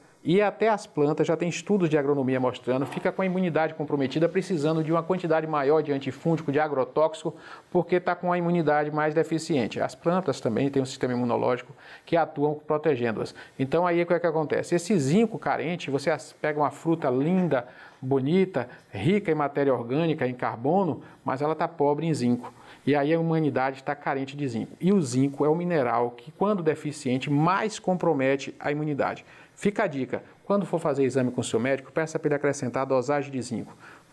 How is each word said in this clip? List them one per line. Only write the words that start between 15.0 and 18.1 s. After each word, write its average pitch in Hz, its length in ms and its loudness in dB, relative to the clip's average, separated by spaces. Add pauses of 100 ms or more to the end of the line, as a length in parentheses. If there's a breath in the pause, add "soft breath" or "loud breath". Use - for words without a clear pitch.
carente, 139 540 -4
você 135 180 0
as-, - 240 -4
pega 151 260 -2
uma 139 120 2
fruta 160 360 -2
linda, 147 600 2 (340 loud breath)
bonita, 139 680 0 (220 loud breath)